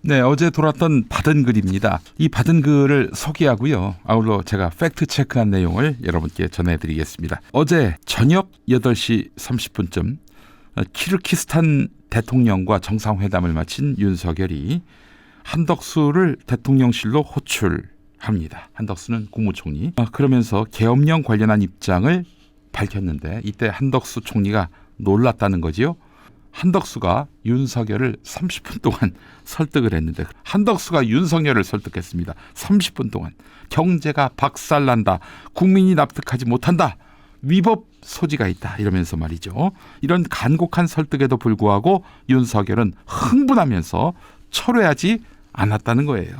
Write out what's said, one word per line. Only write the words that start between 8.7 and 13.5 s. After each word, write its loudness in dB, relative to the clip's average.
시 -2
삼십 -8
분쯤, -4
어, -4
키르키스탄 0
대통령과 0
정상회담을 -2